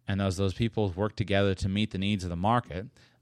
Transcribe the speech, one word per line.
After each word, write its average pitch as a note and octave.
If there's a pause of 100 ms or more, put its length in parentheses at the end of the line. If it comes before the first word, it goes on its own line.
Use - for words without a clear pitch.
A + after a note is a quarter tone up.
And G2+
as F#2+
those G2
people A2
work G2
together G2
to F#2+
meet G#2
the F#2+
needs F#2+
of F2
the E2+
market, G#2 (340)